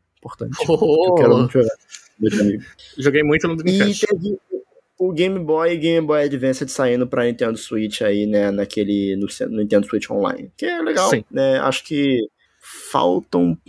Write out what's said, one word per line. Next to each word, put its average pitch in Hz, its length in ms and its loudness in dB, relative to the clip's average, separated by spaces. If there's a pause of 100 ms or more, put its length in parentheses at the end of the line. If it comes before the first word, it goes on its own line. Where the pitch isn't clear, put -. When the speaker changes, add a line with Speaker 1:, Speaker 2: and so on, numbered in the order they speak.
(180)
Speaker 1:
importante, - 380 -12 (100)
Speaker 2:
Oh! 160 380 4
Speaker 1:
que 185 60 2
eu 180 40 4
quero 127 240 6
muito 127 140 2
jogar 123 160 4 (480)
Samba 107 140 0
de 104 100 0
Amigo. 104 240 0 (320)
Speaker 2:
Joguei 143 260 2
muito 151 240 2
no 165 80 -2
Speaker 1:
E - 40 -6
Speaker 2:
Dreamcast. 196 480 0
Speaker 1:
teve 196 320 -4 (600)
o 185 140 0
Game 185 260 0
Boy 160 360 0
e - 20 -2
Game 165 280 0
Boy 151 200 2
Advance 131 440 -2
saindo 123 380 0
pra 127 180 -2
Nintendo 120 320 -2
Switch 110 460 -6
aí, 104 240 2
né, 104 240 2
naquele, 101 680 -2
no 98 120 -4
ce-, - 180 -8
no 113 120 -6
Nintendo 104 280 2
Switch - 240 -4
Online, 104 460 -4
que - 100 -6
é 339 160 -4
legal, 320 260 0
Speaker 2:
Sim. 117 220 0
Speaker 1:
né, 135 300 2
acho 135 240 -2
que 139 440 0 (640)
faltam, 165 640 0 (120)